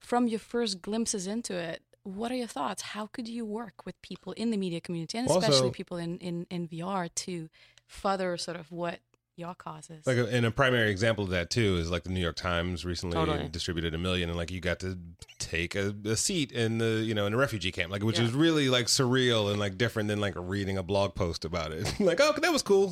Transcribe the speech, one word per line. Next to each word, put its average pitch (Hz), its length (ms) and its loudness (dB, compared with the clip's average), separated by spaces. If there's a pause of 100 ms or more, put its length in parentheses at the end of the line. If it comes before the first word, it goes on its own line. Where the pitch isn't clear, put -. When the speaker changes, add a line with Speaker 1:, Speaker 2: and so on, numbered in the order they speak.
Speaker 1:
from 240 260 2
your 220 140 -2
first 226 420 -2
glimpses 208 460 -2
into 214 260 -6
it, 165 280 -6 (200)
what 208 300 -6
are 254 40 -2
your 233 120 -4
thoughts? 254 340 -6
How 214 240 -8
could 233 220 -10
you 233 160 -6
work 214 420 -8
with - 160 -12
people 185 300 -12
in 226 180 -2
the 220 60 0
media 180 240 -2
community, 165 380 -6
and 254 100 0
Speaker 2:
Also 165 100 6
Speaker 1:
especially 135 320 4
people 180 260 -8
in, 175 220 -4
in, 175 320 -6
in 175 160 -4
V 160 160 -10
R, 185 260 -2
to 165 400 -8 (380)
further 190 500 -2
sort 170 200 -8
of 175 160 -16
what 170 260 -4 (380)
your 175 180 -10
cause 156 340 -16
is? 156 160 -18
Speaker 2:
Like, 131 120 2
a, 120 100 4
and 117 180 2
a 113 60 4
primary 123 400 4
example 104 320 2
of 92 80 0
that 90 180 0
too 101 280 4
is, 85 160 0
like, 87 100 -2
the 90 80 -8
New 92 100 0
York 82 140 0
Times 87 500 -2
recently 85 300 -4
Speaker 3:
Totally. 78 340 0
Speaker 2:
distributed 82 460 -2
a 80 40 -2
million, 90 300 0
and, 85 80 -2
like, 85 140 -4
you 92 80 -6
got 87 220 -2
to 92 180 -4 (400)
take 85 380 -2
a, 101 180 0 (100)
a 107 120 2
seat 165 340 0
in 113 280 0
the, 113 260 2
you 110 100 -2
know, 104 100 0
in 104 100 0
a - 20 0
refugee 117 340 0
camp, 90 220 -4
like, 98 100 -2
which 110 160 2
Speaker 1:
Yeah. 117 60 4
Speaker 2:
is 113 80 2
really, 151 360 4
like, 123 180 4
surreal 123 640 4
and, 104 120 0
like, 98 180 -2
different 110 300 2
than, 104 120 0
like, 98 160 0
reading 95 400 -2
a 95 60 0
blog 98 320 2
post 85 300 -2
about 80 260 -2
it. 80 300 -4
<laughs> - 0 -
Like, 185 200 6
"Oh, 302 160 6
that 330 160 2
was 285 100 2
cool." 196 280 6